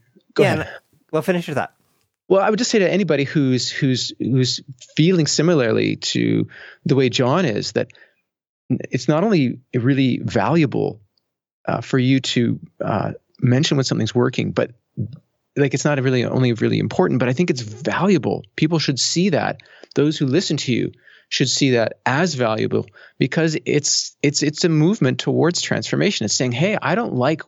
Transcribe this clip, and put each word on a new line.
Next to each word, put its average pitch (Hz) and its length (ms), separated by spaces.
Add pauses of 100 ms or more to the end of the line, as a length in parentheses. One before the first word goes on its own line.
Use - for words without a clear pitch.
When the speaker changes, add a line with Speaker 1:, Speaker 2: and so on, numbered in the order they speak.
(340)
Speaker 1:
go - 80
Speaker 2:
yeah, 185 120
Speaker 1:
ahead. 156 120
Speaker 2:
and, - 20 (420)
well, 156 120
finish 175 260
your 151 60
thought. 107 180 (560)
Speaker 1:
Well, 190 140
I 214 80
would 214 80
just 247 120
say 226 100
to 175 100
anybody 156 340
who's, 131 460
who's, 127 480
who's 127 420 (360)
feeling 165 300
similarly 117 680
to - 520 (380)
the 151 100
way 131 140
John 135 340
is, 104 280
that 113 160 (840)
n-, 131 80 (120)
it's - 160
not 156 160
only 190 360 (160)
really 127 500
valuable, 110 760 (680)
uh, - 140
for - 160
you 131 220
to, 117 380 (240)
uh, - 300 (280)
mention 131 360
when 131 80
something's 113 300
working, 120 380
but, 117 180 (840)
like, 139 180
it's 143 100
not 147 180
really 127 220
only 123 300
really 113 240
important, 113 420
but 127 80
I 127 60
think 175 160
it's 123 100
valuable. 107 840 (140)
People 156 220
should 143 200
see 180 320
that. 101 300 (340)
Those 151 220
who - 80
listen 147 340
to - 140
you 104 200 (360)
should 131 220
see 135 220
that 117 340
as 151 280
valuable 110 520 (320)
because 156 480
it's, - 560
it's, 143 200
it's 147 220
a 175 60
movement 151 500
towards 143 400
transformation. - 640
It's - 100
saying, 127 180
"Hey, 170 280
I 143 140
don't 226 200
like 139 340